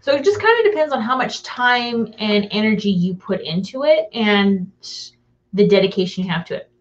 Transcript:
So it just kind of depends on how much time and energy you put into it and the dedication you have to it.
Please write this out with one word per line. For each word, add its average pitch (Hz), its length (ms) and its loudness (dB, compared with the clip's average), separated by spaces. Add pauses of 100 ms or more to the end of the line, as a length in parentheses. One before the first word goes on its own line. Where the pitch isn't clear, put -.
So 285 140 0
it 277 100 -2
just 403 160 2
kind 453 260 4
of 415 60 4
depends 311 200 0
on 247 100 -2
how 247 140 -2
much - 260 -4
time 240 760 0
and 208 320 0
energy 214 400 0
you 180 240 0
put 185 280 -6
into 190 420 -6
it 320 300 2
and 202 560 2 (840)
the 202 160 4
dedication 190 560 0
you 190 60 -6
have 170 160 -4
to 151 100 -8
it. - 140 -12 (100)